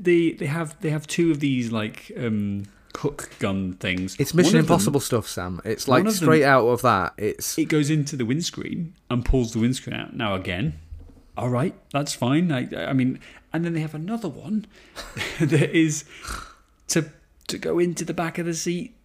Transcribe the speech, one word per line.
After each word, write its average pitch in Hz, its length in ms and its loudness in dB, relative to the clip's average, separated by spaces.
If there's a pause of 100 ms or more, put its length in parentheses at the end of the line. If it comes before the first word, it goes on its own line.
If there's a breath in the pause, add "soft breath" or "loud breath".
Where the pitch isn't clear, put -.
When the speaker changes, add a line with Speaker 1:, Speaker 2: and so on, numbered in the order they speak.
Speaker 1:
the, 170 320 4
they 139 140 -6
have, 156 340 -4
they 160 80 -2
have 151 180 -2
two 170 240 2
of 143 100 0
these, 127 300 0
like, 107 460 -4
um, 104 480 -2 (320)
hook - 320 -6 (120)
gun 98 340 -2
things. 92 440 -4
Speaker 2:
It's - 140 -2
Mission 170 220 6
Speaker 1:
One 160 60 8
of 156 60 4
them, 170 80 4
Speaker 2:
Impossible 160 260 2
stuff, - 280 -2
Sam. 90 360 -6
It's, - 220 -4
like, 135 180 6
Speaker 1:
one - 20 2
of 220 80 2
them, 175 100 0
Speaker 2:
straight 151 200 6
out 135 220 6
of 120 160 4
that. 101 360 4
It's - 400 -4
Speaker 1:
it 156 80 2
goes 151 240 2
into 151 260 0
the 123 80 0
windscreen 160 680 -4 (160)
and 123 140 0
pulls 123 280 2
the 113 60 -2
windscreen 120 380 0
out. - 200 -8
Now 107 180 0
again, 92 440 -2 (580)
all 120 120 -4
right, 123 260 0 (160)
that's 143 240 -4
fine. 151 380 2
I, 127 160 -2 (200)
I 143 40 -2
mean, 127 260 2 (340 soft breath)
and 165 120 -2
then 170 100 -2
they 160 60 -2
have 156 140 -6
another 190 340 -6
one 202 380 -6 (380 loud breath)
<laughs> - 360 -6
that 160 360 2
is 160 280 2 (840 loud breath)
to, 151 220 0 (380)
to - 100 -6
go 165 220 0
into 175 240 0
the 165 100 -4
back 170 240 -4
of 170 80 -4
the 170 80 -2
seat, 175 400 -4 (100)